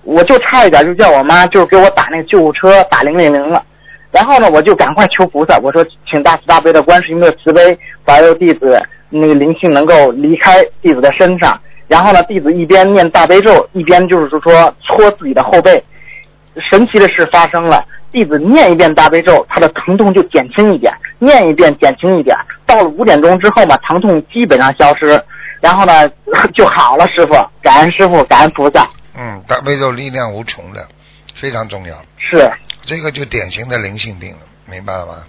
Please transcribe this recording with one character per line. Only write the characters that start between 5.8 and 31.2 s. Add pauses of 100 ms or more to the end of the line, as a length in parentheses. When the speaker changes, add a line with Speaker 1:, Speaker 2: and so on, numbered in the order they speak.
Speaker 1:
：“请
大
慈
大
悲
的
观
世
音
的
慈
悲， (260)
保
佑
弟
子 (260)
那
个
灵
性
能
够
离
开 (200)
弟
子
的
身
上。” (300)
然
后
呢，
弟
子
一
边
念
大
悲
咒，
一
边
就
是 (120)
说
搓
自
己
的
后
背。 (880)
神
奇
的
事
发
生
了， (280)
弟
子
念
一
遍
大
悲
咒，
他
的
疼
痛
就
减
轻
一
点， (260)
念
一
遍
减
轻
一
点。 (300)
到
了
五
点
钟
之
后
嘛，
疼
痛
基
本
上
消
失， (400)
然
后
呢， (220)
<laughs>
就
好
了。
师
傅， (300)
感
恩
师
傅，
感
恩
菩
萨。 (320)
Speaker 2:
嗯，
大
悲
咒
力
量
无
穷
的， (480)